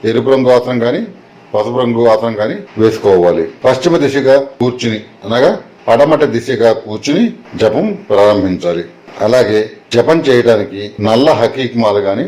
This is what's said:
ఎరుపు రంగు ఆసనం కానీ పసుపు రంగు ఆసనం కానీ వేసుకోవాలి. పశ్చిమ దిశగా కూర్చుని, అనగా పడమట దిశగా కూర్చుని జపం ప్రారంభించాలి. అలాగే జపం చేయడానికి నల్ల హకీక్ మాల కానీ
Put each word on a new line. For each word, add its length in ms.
ఎరుపు 240
రంగు 220
ఆసనం 300
కానీ 160
పసుపు 280
రంగు 300
ఆసనం 300
కానీ 140
వేసుకోవాలి. 640
పశ్చిమ 380
దిశగా 320
కూర్చుని, 380
అనగా 260
పడమట 360
దిశగా 360
కూర్చుని 400
జపం 220
ప్రారంభించాలి. 760
అలాగే 320
జపం 220
చేయడానికి 520
నల్ల 220
హకీక్ 420
మాల 240
కానీ 200